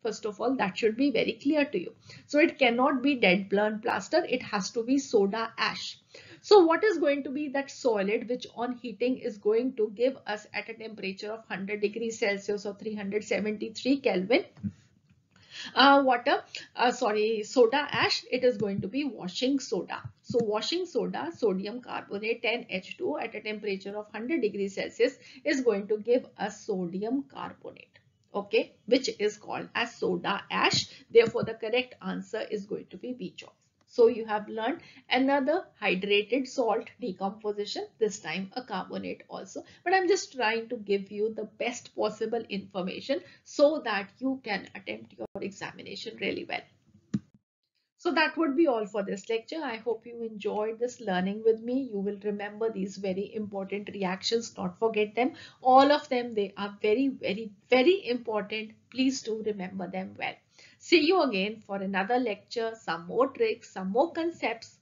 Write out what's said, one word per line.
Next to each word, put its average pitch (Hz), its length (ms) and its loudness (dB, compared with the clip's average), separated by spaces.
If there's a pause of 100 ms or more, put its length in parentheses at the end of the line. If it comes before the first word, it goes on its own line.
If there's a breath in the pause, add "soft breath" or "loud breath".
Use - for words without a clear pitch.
First 220 240 -6
of 208 140 -6
all, 254 160 0
that 202 200 0
should 220 200 2
be 277 160 2
very 196 220 2
clear 294 300 2
to 214 160 -2
you. - 140 -10 (320 loud breath)
So - 140 4
it - 180 4
cannot 254 420 4
be 285 140 4
dead 196 340 4
burnt 214 340 0
plaster. 226 460 0
It 247 140 -2
has 196 280 -4
to 233 120 -2
be 262 160 4
soda 220 580 2
ash. - 440 -4 (400 loud breath)
So 403 240 10
what 330 180 4
is 403 160 4
going 285 240 2
to 294 80 -6
be 302 200 -4
that 269 200 -2
solid 214 580 0
which 247 280 -4
on 240 160 -4
heating 247 460 -4
is 220 200 -8
going 233 380 2
to 220 180 0
give 262 220 0 (100)
us 208 260 -8
at 202 160 -8
a 226 60 -12
temperature 208 560 -8
of 220 160 -10
hundred 202 360 -6
degrees 220 360 -2
Celsius 202 480 0
or 202 80 -4
three 214 220 -8
hundred 208 260 -2
seventy-three 214 760 -2
Kelvin? 214 480 2 (1300 loud breath)
Uh, 277 280 10
water, 254 380 2 (320 loud breath)
uh, 247 160 2
sorry, 214 540 0
soda 262 480 4
ash, 302 400 0
it 254 100 0
is 247 140 4
going 202 240 -2
to 196 80 -6
be 269 160 -2
washing 254 560 -2
soda. - 420 -6 (200)
So - 200 0
washing 226 440 -2
soda, 220 500 -4
sodium 208 460 -2
carbonate, 220 600 -6
ten 233 280 -2
H - 260 -8
two - 180 -2
O, 311 40 -6
at 226 180 -8
a 214 40 -10
temperature 208 560 -6
of 208 140 -10
hundred 247 300 -4
degrees 202 340 -2
Celsius 240 420 0 (280 loud breath)
is 294 160 2
going 214 280 2
to 214 100 0
give 240 280 2 (120)
us 208 260 -6
sodium 202 680 -2
carbonate, - 680 -14 (360)
okay, 220 380 0 (140)
which 254 240 4 (100)
is 208 160 0
called 139 380 -10
as 240 200 -2
soda 175 560 -2
ash. 196 360 2 (260 loud breath)
Therefore, 226 320 6
the 226 100 -6
correct 240 480 -2
answer 185 380 -6 (100)
is 202 140 -6
going 170 220 -8
to - 100 -18
be 240 160 -10
B 214 240 -10
choice. - 140 -18 (440)
So 233 120 8
you 226 180 2
have 214 240 -6
learned 226 320 -4 (300 loud breath)
another 277 560 2 (160)
hydrated 202 640 0
salt 226 400 -2 (100)
decomposition, 208 880 -6 (120)
this 214 220 -2
time 185 340 -6
a 254 80 -6
carbonate 190 640 -8
also. 190 360 -12 (200 loud breath)
But 349 80 2
I'm 370 160 4
just - 240 2
trying 226 380 -2
to 247 80 -4
give 202 340 -2
you 214 220 -2
the 220 100 -8
best - 500 -8
possible 220 540 -2
information 196 720 -4 (240 loud breath)
so 294 400 4
that 202 240 -2 (100)
you 262 240 -4
can 190 320 -6
attempt - 440 -12
your 214 100 -8 (140)
examination 196 800 -12
really 190 260 -4
well. - 140 -6 (1400)
So 349 140 -2
that 302 260 2
would 285 180 0
be 330 100 4
all 226 200 0
for 202 160 -4
this 196 260 -6
lecture. 226 340 -4
I 240 140 -6
hope 226 300 -6
you 233 160 -12
enjoyed 214 580 -4
this 247 180 -4
learning 196 460 -2
with 220 160 4
me. 247 320 -2
You 202 80 -4
will 202 240 -4
remember 208 480 -4
these 196 240 -6
very 196 360 -4
important 202 600 -8
reactions. 196 640 -4
Not 180 220 -6
forget 214 360 0
them. 262 200 0 (260 loud breath)
All 269 320 8
of 294 160 2
them, 240 260 -2
they 196 220 -2
are 202 240 -8
very, 233 280 2
very, 214 440 -4 (160)
very 254 400 6
important. 220 640 -4 (180)
Please 262 320 0
do 220 220 -4
remember 190 420 -6
them 190 320 -8
well. - 160 -6 (460 soft breath)
See 302 260 4
you 359 160 4
again 214 420 0
for 196 120 -8
another 196 420 0
lecture, 226 560 -4
some 170 320 -6
more 220 220 2
tricks, 226 420 -2
some 190 200 -6
more 262 200 2
concepts 330 720 -6